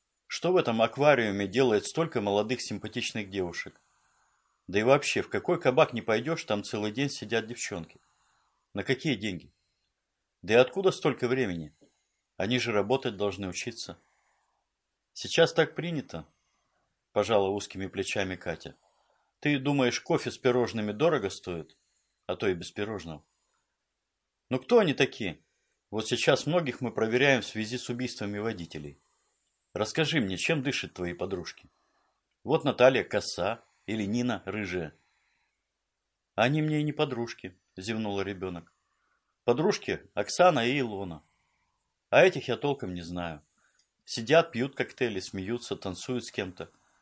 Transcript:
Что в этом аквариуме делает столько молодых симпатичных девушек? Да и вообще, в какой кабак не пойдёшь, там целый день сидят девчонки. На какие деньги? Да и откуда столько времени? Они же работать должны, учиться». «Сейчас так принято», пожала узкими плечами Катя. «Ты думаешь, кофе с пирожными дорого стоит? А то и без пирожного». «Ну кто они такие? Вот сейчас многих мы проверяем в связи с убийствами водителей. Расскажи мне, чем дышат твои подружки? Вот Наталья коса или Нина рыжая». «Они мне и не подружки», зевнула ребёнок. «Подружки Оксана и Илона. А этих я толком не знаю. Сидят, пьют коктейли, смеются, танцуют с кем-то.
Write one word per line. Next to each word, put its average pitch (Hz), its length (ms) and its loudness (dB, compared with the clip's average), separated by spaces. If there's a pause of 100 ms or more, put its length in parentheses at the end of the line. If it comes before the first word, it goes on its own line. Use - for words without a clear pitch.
(280)
Что - 240 -2
в 185 60 6
этом 117 240 4
аквариуме 117 640 4
делает 110 380 4
столько 156 360 -2
молодых 104 400 0
симпатичных 107 680 -6
девушек? 90 500 -6 (880)
Да 92 120 0
и 107 40 2
вообще, 143 380 4
в - 80 -4
какой 180 300 0
кабак 151 340 4
не 113 80 -4
пойдёшь, 123 420 0
там 101 200 -2
целый 107 280 -4
день 135 180 -2
сидят 110 380 -4
девчонки. 98 540 -10 (720)
На 101 100 -4
какие 135 320 0
деньги? 95 340 -6 (920)
Да 107 140 2
и - 20 10
откуда 185 340 4
столько 127 360 0
времени? 95 460 -2 (640)
Они 117 240 0
же 117 120 -4
работать 107 460 0
должны, 98 300 -4
учиться». - 500 -10 (1160)
«Сейчас - 400 2
так 156 200 2
принято», 147 540 -6 (840)
пожала 104 360 4
узкими 98 400 -4
плечами 95 480 -4
Катя. - 400 -10 (640)
«Ты 147 180 0
думаешь, 131 440 0
кофе 151 300 0
с - 60 -12
пирожными 113 540 0
дорого 120 380 2
стоит? 87 460 -10 (520)
А 92 80 -2
то 110 120 -2
и 95 60 2
без 85 180 -8
пирожного». 90 520 -8 (1300)
«Ну 131 100 -2
кто 233 200 4
они 165 140 4
такие? 113 460 -2 (500)
Вот 107 160 -4
сейчас 127 400 2
многих 151 360 -2
мы 117 100 -4
проверяем 123 500 2
в - 40 -6
связи 110 320 -6
с - 120 -8
убийствами 120 500 -6
водителей. 82 600 -8 (720)
Расскажи 143 460 0
мне, 95 180 -2
чем 160 240 0
дышат - 320 -4
твои 90 200 -4
подружки? - 560 -8 (720)
Вот 147 220 0
Наталья 123 400 6
коса 101 580 -4 (220)
или 107 180 -2
Нина 117 420 -2
рыжая». 92 480 -6 (1400)
«Они 135 260 2
мне 151 200 0
и - 20 0
не 147 80 -2
подружки», 117 640 -4 (220)
зевнула 104 440 -4
ребёнок. 92 520 -8 (720)
«Подружки 123 560 0 (120)
Оксана 120 540 4
и 139 100 0
Илона. 98 460 -6 (880)
А 151 160 8
этих 151 240 0
я 117 80 -2
толком 131 360 -4
не 87 80 -8
знаю. 85 400 -8 (600)
Сидят, 147 480 2
пьют 131 240 -2
коктейли, 117 460 -2
смеются, 98 560 -6
танцуют 113 480 -6
с - 60 -10
кем-то. 92 380 -8 (320)